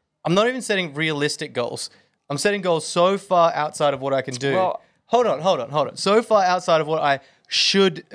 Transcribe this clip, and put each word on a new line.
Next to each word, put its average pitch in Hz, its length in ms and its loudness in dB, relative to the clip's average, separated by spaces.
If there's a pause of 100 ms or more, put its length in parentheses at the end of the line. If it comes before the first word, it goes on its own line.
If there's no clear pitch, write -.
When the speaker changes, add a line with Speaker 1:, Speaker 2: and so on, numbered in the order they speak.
(240)
Speaker 1:
I'm 160 100 -2
not 208 140 4
even 254 140 -4
setting 180 320 -4
realistic 151 580 -4
goals. - 380 -6 (400)
I'm 143 80 -4
setting 202 240 0
goals 170 260 -2
so 185 300 2
far 170 360 2
outside 151 400 -2
of 131 80 -8
what 135 120 -2
I 135 80 0
can 127 140 -8
do. 135 180 -2
Speaker 2:
Well 185 280 -2 (260)
Speaker 1:
Hold 240 180 2
on, 147 160 -2
hold 175 180 2
on, 117 120 -8
hold 143 160 0
on. - 100 -14
So 208 240 2
far 214 240 4
outside 180 360 2
of 147 60 -6
what 156 140 -2
I 139 180 2 (280)
should 190 680 0